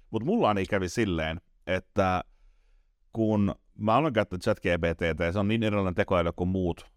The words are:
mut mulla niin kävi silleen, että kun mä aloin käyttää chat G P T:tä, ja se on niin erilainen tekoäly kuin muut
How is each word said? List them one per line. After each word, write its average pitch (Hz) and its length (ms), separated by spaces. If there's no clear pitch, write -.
mut 110 140
mulla 156 300
niin 95 160
kävi 95 180
silleen, 85 520
että 92 580
kun 107 420
mä 107 160
aloin 143 200
käyttää 101 240
chat 104 220
G - 40
P 85 320
T:tä, 82 280
ja 85 80
se 101 60
on 101 100
niin 113 140
erilainen 101 320
tekoäly 87 420
kuin 90 120
muut 90 380